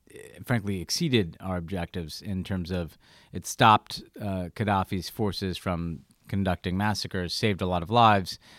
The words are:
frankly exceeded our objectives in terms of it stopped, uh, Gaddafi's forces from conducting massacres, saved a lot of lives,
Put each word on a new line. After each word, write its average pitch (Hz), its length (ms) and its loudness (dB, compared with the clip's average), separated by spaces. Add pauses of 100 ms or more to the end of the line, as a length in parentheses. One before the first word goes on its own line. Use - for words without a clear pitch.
(440)
frankly 104 360 -2
exceeded 110 600 0
our 92 160 -4
objectives 85 640 -6
in 92 220 -4
terms 90 260 -4
of 87 260 -4 (360)
it 85 120 -8
stopped, - 580 4 (180)
uh, 95 340 -2
Gaddafi's 98 560 0
forces 95 480 -2
from 85 420 -4 (280)
conducting 95 500 0
massacres, 98 560 -2
saved 104 260 0
a 98 60 -2
lot 90 160 0
of 85 80 -6
lives, 107 480 4 (200)